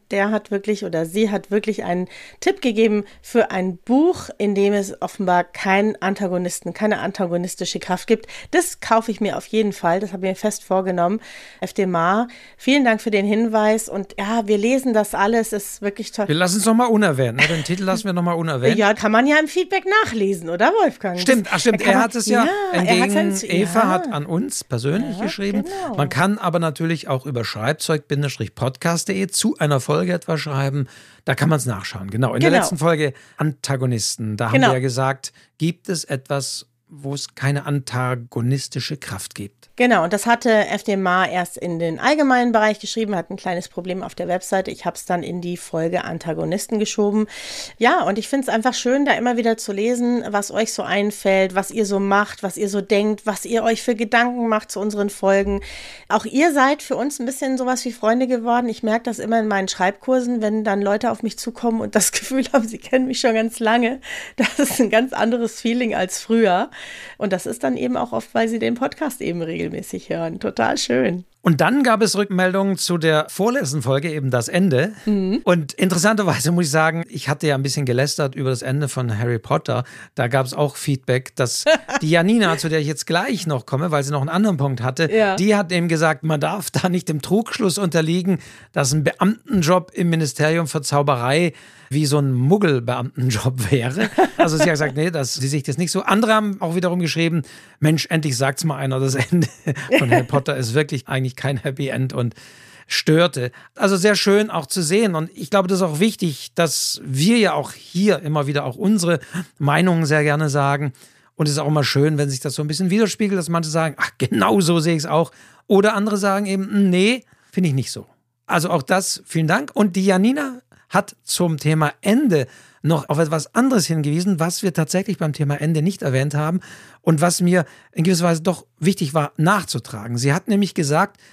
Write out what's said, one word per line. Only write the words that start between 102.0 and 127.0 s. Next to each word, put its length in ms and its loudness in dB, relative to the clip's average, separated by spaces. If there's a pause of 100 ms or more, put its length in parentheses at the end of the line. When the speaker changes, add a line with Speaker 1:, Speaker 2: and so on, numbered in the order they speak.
Speaker 2:
und 200 -2 (540)
störte. 640 2 (240)
Also 220 2
sehr 180 4
schön 340 4
auch 180 -4
zu 140 -2
sehen. 340 2
Und 180 -4
ich 160 -10
glaube, 180 2
das 120 0
ist 40 2
auch 160 0
wichtig, 560 -2
dass 480 -2
wir 340 2
ja 160 2
auch 180 -4
hier 500 0
immer 260 -2
wieder 180 -2
auch 100 -6
unsere 440 2 (380)
Meinungen 480 4
sehr 180 4
gerne 260 2
sagen. 440 0 (420)
Und 120 0
es 60 0
ist 60 -2
auch 80 -2
immer 160 2
schön, 340 2
wenn 120 0
sich 100 -6
das 160 -6
so 80 -4
ein 40 -4
bisschen 220 -2
widerspiegelt, 480 0
dass 120 -4
manche 200 -2
sagen, 280 -2
ach, 200 -4
genau 440 2
so 180 2
sehe 160 2
ich's 100 -2
auch. 260 0 (360)
Oder 280 6
andere 220 0
sagen 280 0
eben, 440 2
nee, 340 2 (280)
finde 180 0
ich 60 0
nicht 160 -2
so. 140 -12 (400)
Also 240 0
auch 140 0
das, 420 -2
vielen 220 -2
Dank. 260 0
Und 220 2
die 100 0
Janina 560 2 (260)
hat 360 -2
zum 340 -2
Thema 340 2 (100)
Ende 440 4 (380)
noch 260 0
auf 80 0
etwas 380 -2
anderes 320 4
hingewiesen, 520 0
was 220 -2
wir 100 0
tatsächlich 460 -2
beim 160 -2
Thema 260 -2
Ende 220 0
nicht 220 -2
erwähnt 320 0
haben 240 -2 (420)